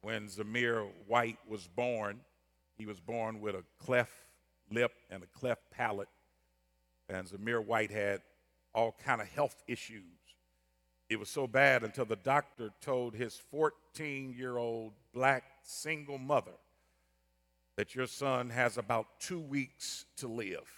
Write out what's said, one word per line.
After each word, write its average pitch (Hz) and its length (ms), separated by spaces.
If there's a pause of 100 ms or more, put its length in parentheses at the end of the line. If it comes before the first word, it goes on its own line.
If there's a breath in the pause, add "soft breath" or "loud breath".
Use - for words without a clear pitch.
When 107 280
Zamir 107 640 (160)
White 117 400
was 104 220
born, 113 560 (540)
he 110 80
was 104 120
born 110 440
with 104 120
a 92 100 (140)
cleft 123 340 (580)
lip 117 220 (180)
and 92 120
a 92 40
cleft - 440
palate. 104 380 (1000)
And 92 160
Zamir 107 360
White 110 280
had 101 320 (520)
all 113 300
kind 123 160
of 101 80
health - 380
issues. 113 360 (1080)
It 107 100
was 101 80
so 135 180
bad 131 360
until 113 240
the 110 100
doctor 123 640
told 123 340
his 113 220
fourteen-year-old 127 1600 (180)
black 131 320 (180)
single 151 540
mother 131 380 (1200)
that - 180
your 127 120
son 127 420
has 120 300
about 113 420
two 180 200
weeks 139 680 (100)
to 131 120
live. 101 500